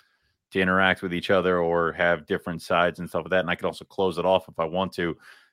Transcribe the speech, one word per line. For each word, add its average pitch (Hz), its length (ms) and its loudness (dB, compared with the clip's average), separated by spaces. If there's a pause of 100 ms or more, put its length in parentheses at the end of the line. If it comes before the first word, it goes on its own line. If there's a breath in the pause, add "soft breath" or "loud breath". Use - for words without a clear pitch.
(520)
to 95 100 0
interact 92 420 2
with 87 100 -4
each 87 180 -4
other 90 280 4
or 85 340 2
have 87 340 0
different 85 360 -6
sides 87 360 0
and 85 100 -8
stuff 85 160 -4
like 85 60 -8
that. 92 100 2
And 82 100 -2
I 85 40 -2
can 92 120 -4
also - 180 -8
close 92 340 -2
it 85 60 0
off 92 240 2
if - 100 -10
I 82 60 0
want 87 300 -4
to, 85 220 -4 (360 soft breath)